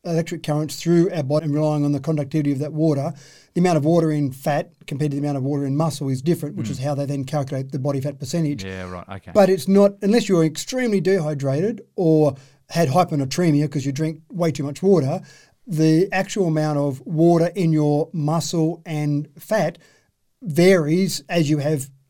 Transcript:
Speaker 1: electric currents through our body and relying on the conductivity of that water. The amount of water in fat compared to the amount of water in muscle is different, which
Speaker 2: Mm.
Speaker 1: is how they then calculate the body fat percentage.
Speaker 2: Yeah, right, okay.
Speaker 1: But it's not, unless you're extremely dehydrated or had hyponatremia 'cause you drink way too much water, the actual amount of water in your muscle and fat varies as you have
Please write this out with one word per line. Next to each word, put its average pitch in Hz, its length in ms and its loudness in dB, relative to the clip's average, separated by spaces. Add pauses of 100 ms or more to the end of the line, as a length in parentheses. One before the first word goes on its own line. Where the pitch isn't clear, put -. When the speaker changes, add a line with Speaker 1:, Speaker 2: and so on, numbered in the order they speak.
Speaker 1:
electric 165 380 -4
currents 151 320 -4
through 170 360 2
our 160 120 -4
body 151 220 0
and 143 100 -2
relying 151 280 0
on 147 100 0
the 139 60 -2
conductivity 147 520 -2
of 135 80 -2
that 135 140 -6
water. 143 380 0 (440)
The 175 60 0
amount 175 160 4
of 139 80 0
water 160 260 4
in 147 200 -2
fat 143 400 -4 (140)
compared 147 240 -4
to 139 100 -4
the 139 40 -4
amount 143 140 -2
of 127 60 -4
water 143 220 -2
in 139 100 -2
muscle 151 340 -2
is 127 120 -2
different, 180 340 -2
which 151 120 -6
Speaker 2:
Mm. - 40 -6
Speaker 1:
is 131 120 -8
how 147 100 -2
they 143 140 -4
then 139 180 -4
calculate 135 460 -6
the 147 80 -6
body 139 220 -2
fat 143 180 -8
percentage. 147 440 -4
Speaker 2:
Yeah, 95 240 -8
right, 90 220 -12
okay. 95 240 -14
Speaker 1:
But 196 160 6
it's 190 180 0
not, 196 260 6 (100)
unless 208 260 2
you're 170 160 4
extremely 208 560 -2
dehydrated 156 800 -2 (140)
or 156 400 4 (340)
had 165 200 0
hyponatremia 151 840 2
'cause 147 120 -4
you 139 80 -4
drink 156 300 -6 (100)
way 170 200 -2
too 143 120 -8
much 143 200 -8
water, 180 380 2 (440)
the 160 460 2
actual 190 360 -2
amount 151 300 0
of 143 280 -2
water 170 400 4 (100)
in 170 160 0
your 151 400 2
muscle 165 720 -2
and 147 440 -4 (100)
fat 180 380 -2 (640)
varies 180 880 2
as 170 200 2
you 151 100 2
have 143 300 -2 (200)